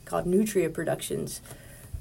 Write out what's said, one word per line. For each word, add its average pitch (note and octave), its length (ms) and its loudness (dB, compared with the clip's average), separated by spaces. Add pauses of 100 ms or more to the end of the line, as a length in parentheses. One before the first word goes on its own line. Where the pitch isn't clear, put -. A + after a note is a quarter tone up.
called - 220 0
Nutria F#3 440 4
Productions, D3 680 -2 (600)